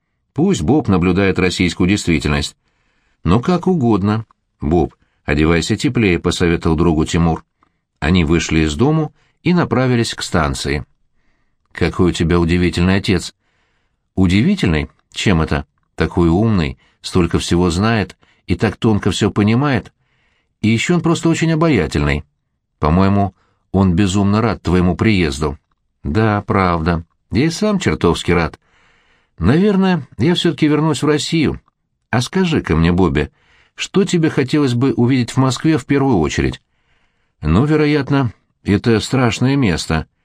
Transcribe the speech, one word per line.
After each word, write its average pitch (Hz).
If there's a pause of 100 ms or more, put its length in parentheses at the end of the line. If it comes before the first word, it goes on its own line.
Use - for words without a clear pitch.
(340)
Пусть 143
Боб 135
наблюдает 92
российскую 90
действительность». 76 (680)
«Ну, 92
как 175
угодно. 113 (340)
Боб, 76 (300)
одевайся 80
теплее», 113
посоветовал 85
другу 80
Тимур. 82 (540)
Они 87
вышли 80
из 78
дому 151 (280)
и 175
направились 127
к -
станции. 71 (880)
«Какой 87
у -
тебя 85
удивительный 87
отец». 95 (800)
«Удивительный? 95 (220)
Чем 90
это? 76 (280)
Такой 85
умный, 87 (220)
столько 85
всего 87
знает 104 (300)
и -
так 107
тонко 107
всё 98
понимает. 113 (680)
И 107
ещё 117
он 170
просто 165
очень 165
обаятельный. 78 (540)
По-моему, 95 (380)
он 95
безумно 101
рад 107
твоему 87
приезду». 78 (440)
«Да, 104
правда. 87 (260)
Я 113
и 165
сам 208
чертовски -
рад. 85 (760)
Наверное, 185 (120)
я 165
всё-таки 160
вернусь 151
в 147
Россию. 147 (500)
А 117
скажи-ка 151
мне, 82
Бобби, 76 (440)
что -
тебе 160
хотелось 139
бы 127
увидеть 120
в -
Москве 135
в -
первую 139
очередь?» 69 (800)
«Ну, 80
вероятно, 147 (300)
это 104
страшное 127
место. 85 (180)